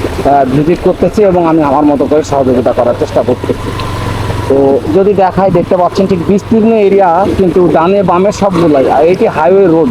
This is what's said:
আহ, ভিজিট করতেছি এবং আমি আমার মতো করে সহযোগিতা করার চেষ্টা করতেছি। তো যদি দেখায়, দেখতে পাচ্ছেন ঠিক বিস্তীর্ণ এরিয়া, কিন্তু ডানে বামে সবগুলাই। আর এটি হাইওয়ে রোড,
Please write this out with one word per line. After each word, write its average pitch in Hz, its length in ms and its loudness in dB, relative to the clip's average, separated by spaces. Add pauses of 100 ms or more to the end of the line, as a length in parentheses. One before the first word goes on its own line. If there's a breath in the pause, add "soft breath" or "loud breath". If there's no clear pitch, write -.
(260)
আহ, 139 180 2
ভিজিট 147 400 0
করতেছি 180 380 0
এবং 180 240 2
আমি 160 160 2
আমার 143 220 0
মতো 147 260 0
করে 151 120 2
সহযোগিতা 127 500 0
করার 120 260 0
চেষ্টা - 240 -2
করতেছি। - 480 -4 (800)
তো 139 300 0 (160)
যদি 196 200 2
দেখায়, 185 360 0
দেখতে 180 260 0
পাচ্ছেন 180 300 0
ঠিক 185 120 0 (100)
বিস্তীর্ণ 214 440 0
এরিয়া, 196 540 2 (120)
কিন্তু 180 340 2
ডানে 180 300 2
বামে 185 300 0
সবগুলাই। 165 580 0
আর 123 120 2
এটি 180 240 2
হাইওয়ে 185 400 2
রোড, 160 240 2